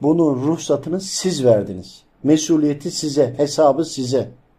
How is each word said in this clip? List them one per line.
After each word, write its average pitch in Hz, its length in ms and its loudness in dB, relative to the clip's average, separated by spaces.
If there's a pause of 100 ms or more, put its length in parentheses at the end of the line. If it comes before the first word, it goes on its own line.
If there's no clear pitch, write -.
bunun 147 400 2
ruhsatını 160 580 -2
siz 170 440 -4
verdiniz. 101 580 0 (200)
Mesuliyeti 151 680 2
size, 139 460 -2
hesabı 143 480 2
size. 127 440 -2 (300)